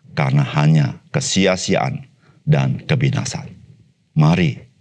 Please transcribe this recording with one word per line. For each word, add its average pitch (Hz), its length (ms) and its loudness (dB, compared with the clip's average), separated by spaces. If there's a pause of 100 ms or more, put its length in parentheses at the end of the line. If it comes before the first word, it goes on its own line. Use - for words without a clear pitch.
(180)
karena 73 240 0
hanya 76 560 2 (160)
kesia-siaan - 920 -2 (340)
dan 69 440 0
kebinasan. - 680 -2 (640)
Mari 95 400 2 (220)